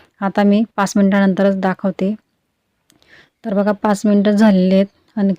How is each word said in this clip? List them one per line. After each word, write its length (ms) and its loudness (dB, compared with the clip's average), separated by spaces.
आता 220 -4
मी 220 2
पाच 200 -4
मिनिटानंतरच 600 0
दाखवते. 580 -4
तर 100 -6
बघा, 180 0
पाच 320 -2
मिनिटं 260 2
झालेली 440 2
आहेत 120 2
आणि 220 -2